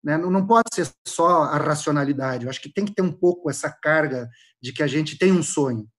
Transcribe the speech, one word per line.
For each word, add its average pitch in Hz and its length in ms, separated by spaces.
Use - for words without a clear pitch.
né? 147 140
Não, 175 140
não 190 160
pode 226 260
ser 165 160
só 170 360
a 147 160
racionalidade. 139 840
Eu 127 60
acho - 100
que - 120
tem 202 120
que 202 100
ter 190 80
um 180 100
pouco 175 380
essa 143 200
carga 139 600
de 123 100
que 156 100
a 147 40
gente 156 320
tem 190 140
um 175 100
sonho 123 440